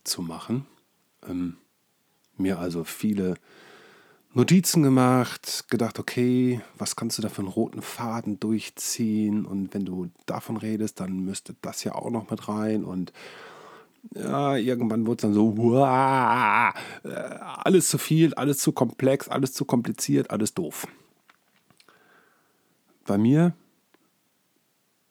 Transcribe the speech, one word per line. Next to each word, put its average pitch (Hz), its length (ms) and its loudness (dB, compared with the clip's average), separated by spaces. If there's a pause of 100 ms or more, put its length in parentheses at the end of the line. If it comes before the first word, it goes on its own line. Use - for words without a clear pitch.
zu - 180 -6
machen. 87 440 -6 (600)
Ähm, 90 300 -6 (800)
mir 95 240 -2
also 85 240 -4
viele 98 500 -2 (1000)
Notizen 165 460 6
gemacht, 127 880 2
gedacht, 113 320 -2
okay, 123 600 0 (160)
was - 200 -6
kannst 117 220 -6
du 113 40 -6
da 107 60 -4
für - 140 -8
einen 95 100 -6
roten 110 300 -4
Faden 113 580 -6
durchziehen? 107 1040 -2
Und 98 280 -6
wenn 98 100 -4
du 90 260 -6 (160)
davon - 300 -6
redest, 110 420 -4
dann 92 220 -6
müsste 95 420 -8
das - 220 -10
ja - 100 -4
auch - 160 -6
noch 113 200 -6
mit - 180 -6
rein. 107 340 -2
Und 90 300 -6 (1000)
ja, 139 440 -2
irgendwann 117 500 0
wurde 120 120 0
es - 40 -4
dann 104 120 2
so, 107 160 6
"Uah, 120 1200 4 (300)
äh, - 40 -12
alles - 800 0
zu - 80 0
viel, 156 380 4
alles 139 240 -2
zu - 140 2
komplex, 131 560 0
alles 135 240 -2
zu - 120 -6
kompliziert, 127 680 0
alles 104 220 -2
doof." - 360 -6 (2250)
Bei 101 120 0
mir, 147 380 4 (1600)